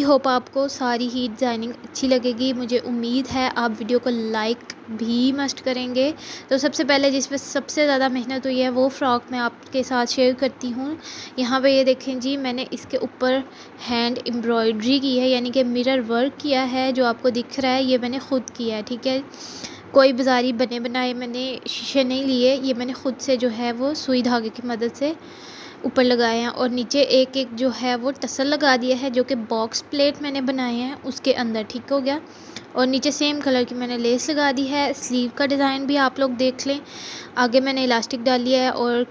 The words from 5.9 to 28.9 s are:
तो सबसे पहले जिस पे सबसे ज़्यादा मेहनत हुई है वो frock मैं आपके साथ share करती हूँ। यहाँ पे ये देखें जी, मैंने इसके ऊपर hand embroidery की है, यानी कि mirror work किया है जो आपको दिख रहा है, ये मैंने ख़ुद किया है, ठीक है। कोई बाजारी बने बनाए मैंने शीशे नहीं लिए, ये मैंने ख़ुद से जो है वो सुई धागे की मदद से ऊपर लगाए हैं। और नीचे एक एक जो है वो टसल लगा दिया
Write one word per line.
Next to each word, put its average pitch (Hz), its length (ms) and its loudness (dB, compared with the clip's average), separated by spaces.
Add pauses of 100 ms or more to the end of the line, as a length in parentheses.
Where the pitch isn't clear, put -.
तो 269 80 4
सबसे 302 260 0
पहले 277 260 4
जिस 262 160 0
पे 277 120 -4
सबसे 294 460 -2
ज़्यादा 269 240 2
मेहनत 254 380 -4
हुई 254 120 0
है 254 120 2
वो 254 200 2
frock 254 420 0
मैं 247 80 -4
आपके 240 420 -4
साथ 247 260 0
share 254 260 4
करती 254 360 -4
हूँ। 262 260 -6 (420)
यहाँ 254 220 0
पे 269 160 6
ये 269 80 6
देखें 254 360 0
जी, 269 180 -2
मैंने 254 340 -4
इसके - 260 -8
ऊपर 254 440 0 (380)
hand 240 380 -2 (100)
embroidery 233 720 2
की 262 180 0
है, 254 100 2
यानी 247 220 2
कि 254 160 2
mirror 247 360 0
work 233 400 0
किया 262 220 2
है 262 280 0
जो 254 120 2
आपको 233 280 2
दिख 240 280 -4
रहा 262 120 2
है, 262 120 2
ये 254 140 2
मैंने 247 220 -4
ख़ुद 262 300 -4
किया 226 260 -6
है, 214 60 -6
ठीक 240 240 -6
है। 262 160 0 (720)
कोई 269 180 8
बाजारी 254 420 2
बने 240 260 -2
बनाए 247 340 -2
मैंने 247 540 -6
शीशे - 360 0
नहीं 262 200 0
लिए, 254 320 4
ये 262 180 0
मैंने 247 200 -4
ख़ुद 254 240 -4
से 262 180 0
जो 240 140 0
है 240 240 -2
वो 269 220 -2
सुई 254 260 0
धागे 240 260 2
की 240 180 -10
मदद 233 280 -2
से 302 200 -2 (680)
ऊपर 254 200 2
लगाए 233 340 2
हैं। 240 100 -2
और 247 220 -2
नीचे 247 320 0
एक 262 340 4
एक 240 180 -2
जो 254 180 0
है 247 240 -2
वो 240 180 -2
टसल 269 320 -4
लगा 294 300 4
दिया 254 200 2